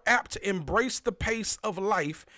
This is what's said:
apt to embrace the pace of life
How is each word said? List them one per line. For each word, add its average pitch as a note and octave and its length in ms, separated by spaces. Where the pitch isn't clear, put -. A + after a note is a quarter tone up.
apt A#3 260
to - 160
embrace G3 520
the A#3+ 120
pace A3+ 520
of G3 160
life F#3 480